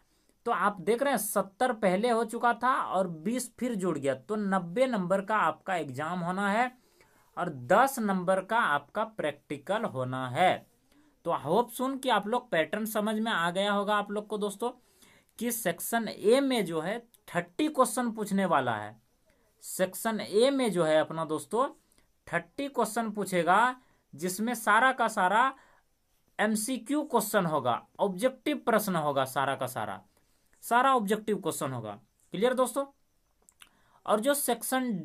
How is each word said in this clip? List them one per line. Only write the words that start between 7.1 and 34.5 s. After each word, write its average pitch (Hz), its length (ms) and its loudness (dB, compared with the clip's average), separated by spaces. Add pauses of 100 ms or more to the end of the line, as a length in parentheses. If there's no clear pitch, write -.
और 175 100 -2
दस 180 500 4
नंबर 190 420 0
का 220 180 -2
आपका 185 460 0
प्रैक्टिकल 185 800 -4
होना 127 440 -4
है। 143 380 2 (580)
तो 170 80 -2
होप 160 380 0
सुन 262 280 -6
कि 262 100 -4
आप 202 180 2
लोग 240 240 -2
पैटर्न 170 340 0
समझ 214 320 -2
में 220 160 -2
आ 175 180 0
गया 196 220 0
होगा 202 240 0
आप 202 140 -2
लोग 208 160 -6
को 214 120 -6
दोस्तों, 208 320 -4 (680)
कि 233 120 -2
सेक्शन 220 580 -2
ए 226 320 4
में 254 240 2
जो 165 160 -4
है 196 200 -4
थर्टी - 680 -4
क्वेश्चन 247 420 0
पूछने 196 340 -2
वाला 131 320 2
है। 107 260 -10 (600)
सेक्शन 185 580 -4
ए 202 300 4
में 262 220 0
जो 170 120 2
है 156 160 4
अपना 160 240 -2
दोस्तों 156 440 -2 (640)
थर्टी 175 360 -4
क्वेश्चन 226 420 -2
पूछेगा, 196 640 2 (380)
जिसमें 185 400 -4
सारा 226 380 4
का 240 160 0
सारा 220 460 2 (840)
एमसीक्यू 226 640 -2
क्वेश्चन 208 440 0
होगा, 123 400 0 (140)
ऑब्जेक्टिव 233 580 -2
प्रश्न 208 380 0
होगा, 143 280 0
सारा 135 300 -2
का 127 120 -4
सारा, 101 360 -6 (600)
सारा 254 320 4
ऑब्जेक्टिव 214 460 0
क्वेश्चन 151 320 -4
होगा। 107 280 -10 (300)
क्लियर 233 240 0
दोस्तों? 262 320 0 (1200)
और 214 140 2
जो 277 140 2
सेक्शन 254 580 -2 (120)